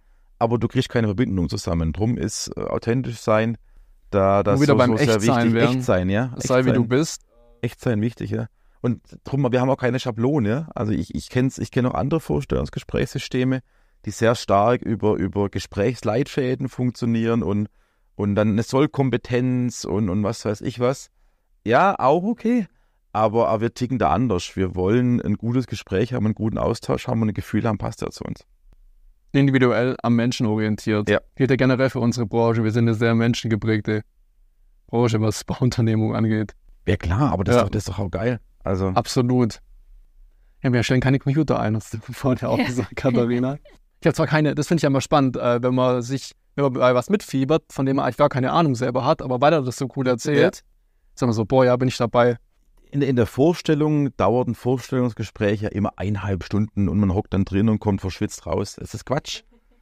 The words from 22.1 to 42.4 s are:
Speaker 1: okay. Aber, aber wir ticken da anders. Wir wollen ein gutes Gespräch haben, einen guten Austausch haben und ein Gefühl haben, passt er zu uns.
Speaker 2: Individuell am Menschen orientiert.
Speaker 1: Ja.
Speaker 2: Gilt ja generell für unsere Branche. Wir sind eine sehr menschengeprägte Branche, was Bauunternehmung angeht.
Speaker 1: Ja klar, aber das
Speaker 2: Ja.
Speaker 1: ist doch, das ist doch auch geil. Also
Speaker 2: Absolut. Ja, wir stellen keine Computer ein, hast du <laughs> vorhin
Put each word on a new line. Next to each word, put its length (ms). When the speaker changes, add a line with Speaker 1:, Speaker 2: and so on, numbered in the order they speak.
Speaker 1:
okay. 440
Aber, 340
aber 140
wir 120
ticken 240
da 140
anders. 440
Wir 200
wollen 460
ein 140
gutes 320
Gespräch 460
haben, 120
einen 100
guten 220
Austausch 500
haben 140
und 80
ein 40
Gefühl 320
haben, 120
passt 260
er 80
zu 140
uns. 160
Speaker 2:
Individuell 720
am 120
Menschen 300
orientiert. 640
Speaker 1:
Ja. 100
Speaker 2:
Gilt 140
ja 60
generell 340
für 100
unsere 260
Branche. 380
Wir 80
sind 160
eine 60
sehr 220
menschengeprägte 840
Branche, 340
was 220
Bauunternehmung 720
angeht. 380
Speaker 1:
Ja 100
klar, 340
aber 120
das 120
Speaker 2:
Ja. 60
Speaker 1:
ist 40
doch, 60
das 120
ist 60
doch 100
auch 120
geil. 280
Also 260
Speaker 2:
Absolut. 680
Ja, 100
wir 100
stellen 180
keine 180
Computer 400
ein, 160
hast 180
du 40
<laughs> 140
vorhin 300